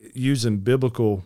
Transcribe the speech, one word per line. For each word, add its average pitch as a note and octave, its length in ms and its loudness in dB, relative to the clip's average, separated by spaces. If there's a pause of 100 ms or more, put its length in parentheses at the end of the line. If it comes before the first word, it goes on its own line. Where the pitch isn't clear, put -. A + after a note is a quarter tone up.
(120)
using B2 460 0
biblical A#2 680 0